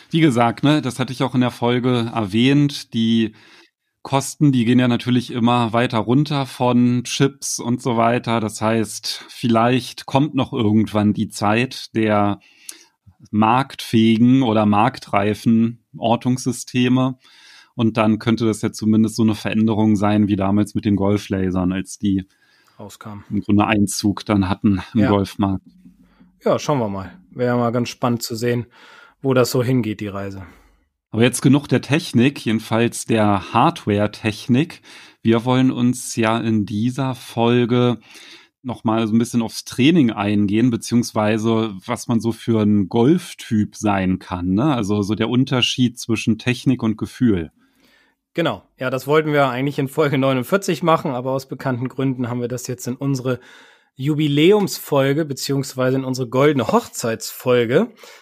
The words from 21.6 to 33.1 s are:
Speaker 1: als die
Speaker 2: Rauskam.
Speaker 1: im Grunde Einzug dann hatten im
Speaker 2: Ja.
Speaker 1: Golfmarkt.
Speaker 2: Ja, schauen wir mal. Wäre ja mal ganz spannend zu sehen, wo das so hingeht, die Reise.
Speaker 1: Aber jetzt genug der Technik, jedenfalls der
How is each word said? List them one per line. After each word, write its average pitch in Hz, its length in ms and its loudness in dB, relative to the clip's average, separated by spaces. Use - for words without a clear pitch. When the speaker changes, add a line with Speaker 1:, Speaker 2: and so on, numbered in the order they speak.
Speaker 1:
als 92 240 -8
die 98 300 -2
Speaker 2:
Rauskam. 104 540 -16
Speaker 1:
im 101 100 -4
Grunde 104 240 2
Einzug 104 580 0
dann 98 260 0
hatten 95 320 0
im 117 60 0
Speaker 2:
Ja. 104 100 2
Speaker 1:
Golfmarkt. 98 560 -2
Speaker 2:
Ja, 156 160 0
schauen 151 180 -2
wir 113 120 -2
mal. 95 220 -10
Wäre 123 220 -2
ja 123 40 0
mal 117 140 0
ganz 120 180 -2
spannend 120 320 -4
zu - 140 -10
sehen, 120 320 -2
wo 135 100 2
das 123 160 2
so 127 140 0
hingeht, 110 360 -2
die 104 100 -8
Reise. 98 340 -10
Speaker 1:
Aber 110 80 4
jetzt 123 180 2
genug 143 280 2
der 127 100 2
Technik, 135 640 0
jedenfalls 113 600 -2
der 104 480 0